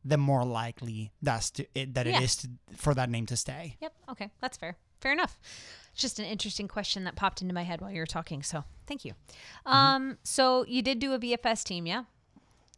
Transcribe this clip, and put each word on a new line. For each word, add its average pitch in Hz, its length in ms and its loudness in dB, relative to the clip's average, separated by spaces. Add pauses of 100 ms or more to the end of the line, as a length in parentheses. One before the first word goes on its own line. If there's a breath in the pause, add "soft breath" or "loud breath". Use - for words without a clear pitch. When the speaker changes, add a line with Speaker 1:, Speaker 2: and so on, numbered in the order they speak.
Speaker 1:
the 147 140 4
more 139 260 6
likely 113 680 -4 (100)
that's 117 300 2
to, - 220 -6
it, 135 200 -4
that 123 120 2
Speaker 2:
Yeah. 123 120 4
Speaker 1:
it 127 60 4
is 120 120 2
to, 127 120 -6 (280)
for 151 180 4
that 127 140 2
name 117 180 0
to 120 120 -4
stay. 143 420 -6
Speaker 2:
Yep. 311 140 -10 (160)
Okay. 208 200 -10 (120)
That's 262 160 -6
fair. 170 180 -8 (240)
Fair 262 120 2
enough. 320 260 0 (540 loud breath)
It's - 100 -4
just - 160 -4
an 208 80 -6
interesting 202 420 -4
question 196 360 -4
that 180 120 -6
popped 190 240 -2
into 185 140 -4
my 175 80 -2
head 175 180 -6
while 196 100 -10
you 180 100 -6
were 160 60 -4
talking. 160 360 -6
So 151 220 -6 (220)
thank 285 200 -10
you. 104 60 -12 (540 loud breath)
Speaker 1:
Mm-hmm. 262 60 2
Speaker 2:
Um, 269 500 6
so 254 440 4
you 247 160 0
did 254 160 0
do 269 160 0
a 254 40 2
V 233 140 -2
F 240 140 0
S 220 180 0
team, 170 220 -4
yeah? 214 180 -2 (720)